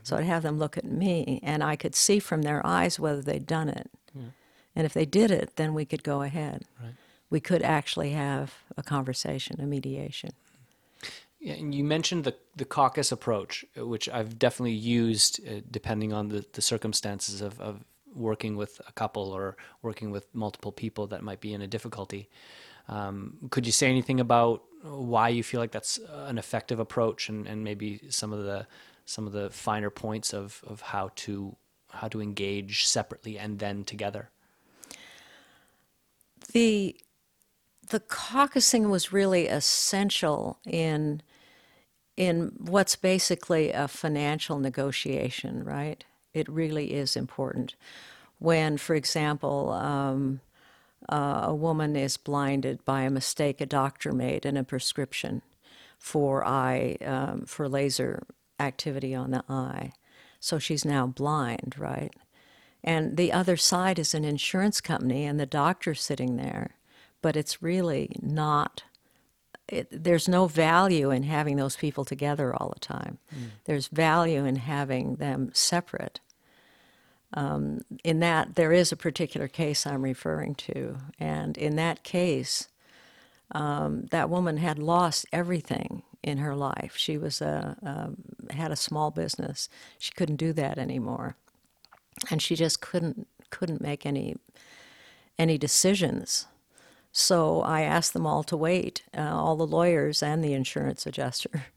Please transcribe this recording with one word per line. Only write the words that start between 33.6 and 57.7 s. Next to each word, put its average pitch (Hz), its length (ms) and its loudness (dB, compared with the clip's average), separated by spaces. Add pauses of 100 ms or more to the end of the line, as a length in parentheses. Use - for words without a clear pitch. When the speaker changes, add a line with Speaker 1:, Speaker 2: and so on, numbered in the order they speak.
Speaker 2:
together? 104 460 -8 (2250)
Speaker 1:
The, 214 420 4 (960)
the 214 100 -2
caucusing 247 920 4
was 185 240 2
really 190 340 6
essential - 1200 2
in, 151 560 0 (920)
in 170 420 2
what's 185 380 4
basically 180 760 2
a 143 160 0
financial 147 720 -2
negotiation, 135 1040 -2
right? 147 400 -6 (300)
It 156 160 -2
really 151 440 -2
is 139 220 -2
important. - 600 -4 (640)
When, 160 380 2
for 160 180 0
example, 147 760 0
um, 139 680 0 (680)
uh, 143 360 0
a 156 100 0
woman 151 400 0
is 135 220 0
blinded 139 680 -2
by 135 200 2
a 131 60 2
mistake 139 520 0
a 143 40 -2
doctor 139 460 0
made 127 340 0
in 139 120 0
a 135 60 0
prescription - 800 -4 (560)
for 139 480 0
eye, 127 600 2
um, 135 400 -2
for 147 240 -4
laser 135 540 0 (360)